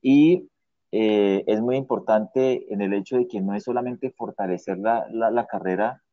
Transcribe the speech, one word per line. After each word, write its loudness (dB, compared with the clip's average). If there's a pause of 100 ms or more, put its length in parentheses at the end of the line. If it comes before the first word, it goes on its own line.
Y, 4 (420)
eh, 2
es 0
muy 0
importante 0
en -4
el -2
hecho -2
de 2
que -6
no -4
es -6
solamente -6
fortalecer -6
la, -2
la, -2
la -2
carrera -4 (120)